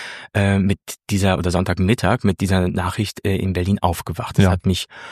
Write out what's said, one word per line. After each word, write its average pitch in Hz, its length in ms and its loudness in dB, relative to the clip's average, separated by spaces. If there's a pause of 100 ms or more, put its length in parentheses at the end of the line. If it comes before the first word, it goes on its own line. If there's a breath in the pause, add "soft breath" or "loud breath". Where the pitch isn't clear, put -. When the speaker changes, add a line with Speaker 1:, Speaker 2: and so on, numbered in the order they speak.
(340 loud breath)
Speaker 1:
äh, 98 240 2
mit 98 220 0 (300)
dieser, 95 280 2
oder 87 140 -2
Sonntagmittag 92 720 0
mit 98 160 0
dieser 92 300 2
Nachricht, 92 560 -4
äh, 98 100 0
in 95 160 0
Berlin 92 280 0
aufgewacht. - 580 -2
Das 101 80 6
Speaker 2:
Ja. 90 60 6
Speaker 1:
hat 92 140 -2
mich 95 200 0 (260 loud breath)